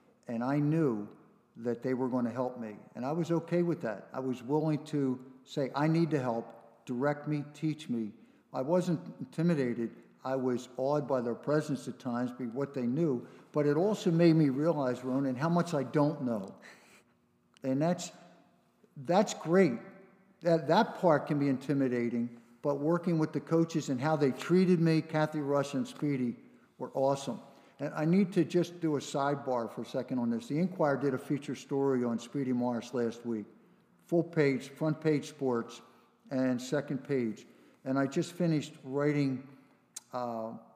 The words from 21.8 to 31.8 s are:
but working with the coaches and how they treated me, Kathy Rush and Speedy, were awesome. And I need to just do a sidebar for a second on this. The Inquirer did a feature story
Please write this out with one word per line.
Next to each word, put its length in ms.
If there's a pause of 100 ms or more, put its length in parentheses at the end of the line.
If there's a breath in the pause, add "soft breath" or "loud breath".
but 200
working 380
with 140
the 80
coaches 480
and 120
how 160
they 160
treated 480
me, 200
Kathy 400
Rush 340
and 120
Speedy, 480 (440 loud breath)
were 160
awesome. 460 (380 loud breath)
And 160
I 100
need 280
to 120
just 360
do 160
a 40
sidebar 680
for 120
a 40
second 320
on 100
this. 200
The 100
Inquirer 380
did 180
a 40
feature 360
story 500